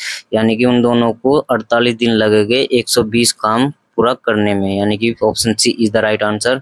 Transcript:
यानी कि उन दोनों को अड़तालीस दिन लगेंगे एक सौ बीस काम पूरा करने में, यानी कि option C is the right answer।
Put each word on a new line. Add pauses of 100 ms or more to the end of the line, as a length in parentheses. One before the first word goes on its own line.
(340)
यानी
कि
उन
दोनों
को
अड़तालीस
दिन
लगेंगे (100)
एक
सौ
बीस
काम
पूरा
करने
में,
यानी
कि (100)
option
C
is
the
right
answer।